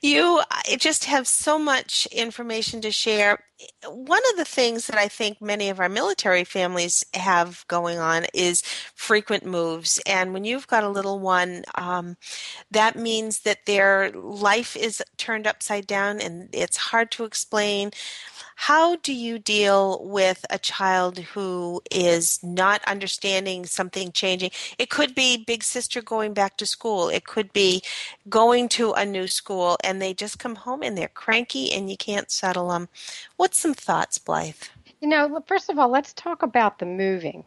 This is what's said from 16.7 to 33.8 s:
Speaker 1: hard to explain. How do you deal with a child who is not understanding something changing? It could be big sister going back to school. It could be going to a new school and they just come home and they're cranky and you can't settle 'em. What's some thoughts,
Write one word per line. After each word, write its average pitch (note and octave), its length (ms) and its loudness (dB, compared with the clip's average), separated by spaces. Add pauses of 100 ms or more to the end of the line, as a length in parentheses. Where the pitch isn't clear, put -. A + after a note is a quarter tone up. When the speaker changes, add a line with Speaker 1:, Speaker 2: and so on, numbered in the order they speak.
Speaker 1:
hard A3+ 340 0
to A#3 140 -6
explain. G#3 680 -2 (640)
How E4 420 4
do - 140 -6
you A#3 280 -6
deal G3 680 2
with F#3+ 460 2
a F#3+ 80 -2
child F#3 580 2
who F3+ 720 -6
is F3 540 2
not F#3 420 2
understanding F#3+ 800 -2
something F#3 460 -4
changing? F#3 400 0 (260)
It - 140 -2
could C#4+ 240 0
be B3+ 200 4
big A3+ 280 -4
sister - 360 -4
going A3 340 -4
back G3 240 0
to - 100 -6
school. G3+ 420 0
It - 160 0
could G#3+ 280 -4
be F#3+ 280 4 (480)
going A#3+ 400 6
to A3+ 240 2
a G3 100 2
new G3 220 -2
school F3+ 580 0
and F#3+ 160 -2
they F#3+ 140 -4
just G#3 240 -8
come A#3 180 -8
home C4 280 -8
and A#3 120 -4
they're E3 120 -4
cranky - 680 -2
and G3 160 -4
you G3 80 -10
can't G3+ 320 -4
settle F3+ 420 -2
'em. F3 160 -4 (480)
What's F#4 220 2
some D#4 160 2
thoughts, - 460 -2